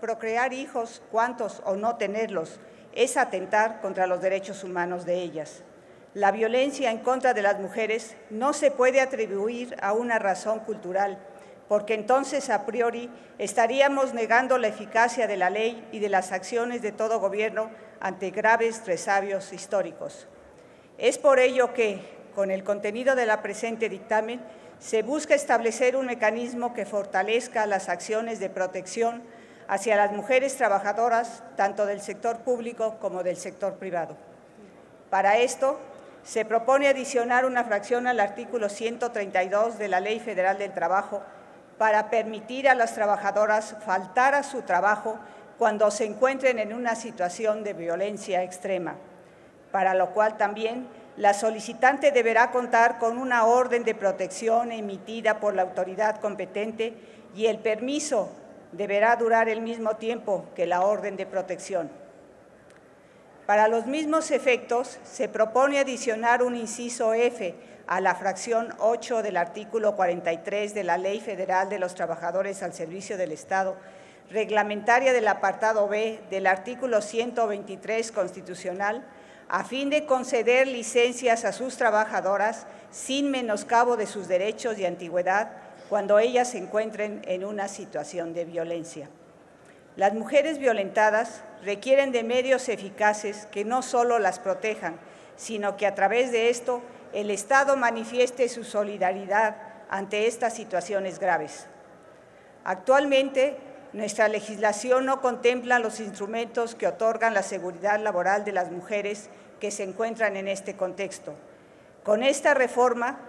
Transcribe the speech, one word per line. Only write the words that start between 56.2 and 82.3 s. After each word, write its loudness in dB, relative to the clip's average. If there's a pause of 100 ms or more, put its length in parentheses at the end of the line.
y 0
el 2
permiso -2 (420)
deberá 4
durar 4
el -2
mismo -4
tiempo -4
que 0
la 2
orden 0
de -6
protección. -4 (1600)
Para 6
los 0
mismos 0
efectos, 0
se -4
propone 2
adicionar 2
un 0
inciso -2
F 0 (320)
a 0
la 4
fracción -2
ocho 0
del -2
artículo -2
cuarenta 0
y -4
tres -4
de -4
la 2
Ley -2
Federal 0
de -4
los -4
Trabajadores -4
al -6
Servicio -8
del -4
Estado, -2 (520)
reglamentaria 2
del 4
apartado 2
B -2 (100)
del -2
artículo 2
ciento -2
veintitrés -4
constitucional, -4 (400)
a 0
fin -4
de 2
conceder 4
licencias 2
a 0
sus -6
trabajadoras 2 (260)